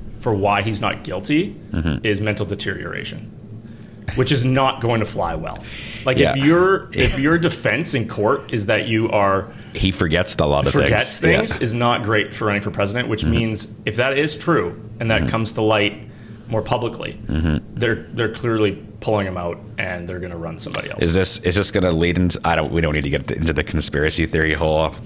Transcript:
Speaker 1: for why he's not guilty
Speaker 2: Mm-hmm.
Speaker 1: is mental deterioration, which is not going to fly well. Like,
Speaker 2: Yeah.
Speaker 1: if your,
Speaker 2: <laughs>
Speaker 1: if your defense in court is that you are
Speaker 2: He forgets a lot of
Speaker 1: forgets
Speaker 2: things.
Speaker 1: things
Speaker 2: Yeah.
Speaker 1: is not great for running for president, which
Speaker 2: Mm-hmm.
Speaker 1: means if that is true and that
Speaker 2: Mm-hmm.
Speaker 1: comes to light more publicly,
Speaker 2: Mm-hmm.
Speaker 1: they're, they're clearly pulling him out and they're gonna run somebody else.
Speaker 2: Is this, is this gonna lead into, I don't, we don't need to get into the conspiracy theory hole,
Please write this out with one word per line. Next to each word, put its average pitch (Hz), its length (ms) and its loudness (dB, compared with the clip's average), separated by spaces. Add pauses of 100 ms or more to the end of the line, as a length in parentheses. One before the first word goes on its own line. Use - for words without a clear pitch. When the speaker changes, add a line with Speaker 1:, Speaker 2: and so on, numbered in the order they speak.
(200)
Speaker 1:
for 120 140 0
why 101 280 4
he's 104 200 -2
not 104 220 -2
guilty 147 520 0 (160)
Speaker 2:
Mm-hmm. - 340 0
Speaker 1:
is 104 160 2
mental 104 240 -2
deterioration, 92 840 -8 (840)
which 123 160 2
is 123 140 4
not 131 360 2
going 117 200 2
to 104 40 0
fly 90 300 -2
well. 85 240 -8 (460)
Like, 131 120 2
Speaker 2:
Yeah. - 140 6
Speaker 1:
if 135 120 0
your, 185 460 4
Speaker 2:
<laughs> - 40 -12
Speaker 1:
if 123 260 2
your 156 180 4
defense 156 560 0
in 117 140 0
court 113 460 0
is 107 140 0
that 107 200 2
you 110 220 2
are 98 420 2 (220)
Speaker 2:
He 95 180 2
forgets 87 480 2
a 78 60 4
lot 71 220 4
of 69 60 2
Speaker 1:
forgets 71 460 2
Speaker 2:
things. 190 320 4
Speaker 1:
things - 60 0
Speaker 2:
Yeah. - 60 -2
Speaker 1:
is 113 100 0
not 120 300 2
great 104 300 0
for - 120 -6
running 101 160 2
for 104 100 -4
president, 113 380 -2
which 110 140 -2
Speaker 2:
Mm-hmm. - 80 4
Speaker 1:
means 113 360 0 (180)
if 107 120 -2
that 135 200 2
is 151 200 0
true 110 440 0 (200)
and 110 100 0
that 110 100 4
Speaker 2:
Mm-hmm. - 80 0
Speaker 1:
comes 113 240 0
to 120 80 -2
light 107 320 4 (560)
more 110 120 0
publicly, 113 680 -4
Speaker 2:
Mm-hmm. 80 300 2 (180)
Speaker 1:
they're, 117 380 -2
they're 117 200 -2
clearly 107 480 0 (180)
pulling 104 280 0
him 90 100 -6
out 87 220 -4 (180)
and 90 320 -6
they're 90 100 -8
gonna 87 180 -8
run 82 200 -8
somebody - 320 -6
else. - 140 -2
Speaker 2:
Is 82 100 2
this, 92 260 2
is 87 160 0
this 98 160 2
gonna 90 200 2
lead 85 260 2
into, 90 260 2
I 82 120 2
don't, 78 160 0
we 82 100 2
don't 78 120 2
need 76 100 0
to 71 80 -4
get 71 200 -2
into 80 220 0
the 76 100 0
conspiracy 78 640 0
theory 78 300 2
hole, 78 400 2 (100)